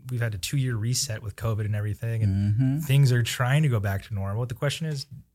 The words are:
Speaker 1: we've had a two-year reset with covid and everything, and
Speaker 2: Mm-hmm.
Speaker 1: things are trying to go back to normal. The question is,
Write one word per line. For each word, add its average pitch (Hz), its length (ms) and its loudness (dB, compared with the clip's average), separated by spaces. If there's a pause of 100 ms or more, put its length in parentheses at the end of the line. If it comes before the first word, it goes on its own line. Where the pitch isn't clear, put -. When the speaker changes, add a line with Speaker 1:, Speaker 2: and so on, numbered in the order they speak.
(120)
Speaker 1:
we've 120 100 -2
had 113 140 -2
a - 20 -6
two-year 127 380 -2
reset 110 480 -2
with 104 120 -8
covid 110 300 -2
and 104 100 -2
everything, 110 480 -2
and 101 300 2
Speaker 2:
Mm-hmm. 131 260 2
Speaker 1:
things 139 320 6
are 120 120 4
trying 131 400 2
to 143 60 4
go 117 100 2
back 98 260 -2
to - 80 -10
normal. 101 320 -2
The 120 100 -8
question 143 300 -2
is, 143 200 -6 (300)